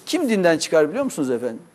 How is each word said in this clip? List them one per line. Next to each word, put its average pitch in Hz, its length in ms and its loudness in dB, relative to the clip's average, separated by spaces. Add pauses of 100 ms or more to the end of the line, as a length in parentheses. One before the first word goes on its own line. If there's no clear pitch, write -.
Kim 302 240 -2
dinden 180 280 2
çıkar 151 320 2
biliyor 247 140 -4
musunuz 147 280 -4
efendim? 117 300 -4 (140)